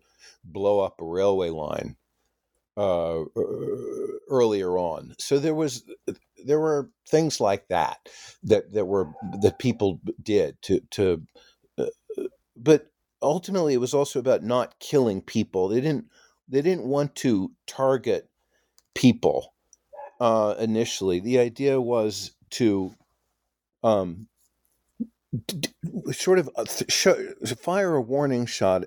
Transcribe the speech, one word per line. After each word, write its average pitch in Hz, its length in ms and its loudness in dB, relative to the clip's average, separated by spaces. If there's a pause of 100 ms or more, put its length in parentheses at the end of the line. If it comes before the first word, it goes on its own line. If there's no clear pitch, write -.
(420)
blow 98 380 0
up 95 180 -4
a 85 60 -10
railway 92 440 0
line, 76 460 -6 (800)
uh, 85 460 0
e-, - 960 -6 (120)
earlier 104 480 2
on. 80 420 -4
So 139 200 0
there 156 160 0
was, 143 300 -4 (600)
there 147 140 2
were 147 320 0 (160)
things 160 320 4
like 104 300 0
that, 82 400 -2 (340)
that, 101 300 2
that 101 120 0
were, 92 280 0 (280)
that 101 180 4
people 107 440 0
b-, - 180 -6
did 95 420 0
to, 95 180 0 (100)
to, 90 300 0 (560)
uh, - 80 -2 (720)
but 139 340 2 (300)
ultimately 170 520 0
it 123 60 2
was 120 140 -4
also 143 260 0
about 117 240 0
not 120 360 -2
killing 113 420 0
people. 95 480 -2
They 113 100 0
didn't, 139 280 -2 (420)
they 131 120 0
didn't 160 240 0
want 143 300 -2
to 101 360 0 (140)
target 123 640 0 (640)
people, 85 600 2 (640)
uh, 110 400 2
initially. 107 640 0
The 123 180 2
idea 131 400 0
was 110 520 -2 (200)
to, 98 420 2 (920)
um, 101 440 0 (1200)
d-, - 80 -8
d-, 156 580 -8
sort 185 240 2
of, 151 180 0
uh, 113 100 -4
th-, - 260 -6
sh-, - 680 0
fire 180 360 -2
a 135 60 0
warning 127 440 0
shot, 92 420 2